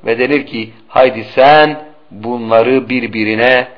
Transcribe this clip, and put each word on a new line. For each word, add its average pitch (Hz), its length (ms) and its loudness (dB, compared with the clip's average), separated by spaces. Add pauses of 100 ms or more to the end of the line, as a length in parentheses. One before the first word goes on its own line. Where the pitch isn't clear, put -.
ve 113 140 -4
denir 135 260 -2
ki, 110 280 -12 (140)
'Haydi 123 360 0
sen 147 600 2 (280)
bunları 113 800 -2
birbirine 117 760 -2 (100)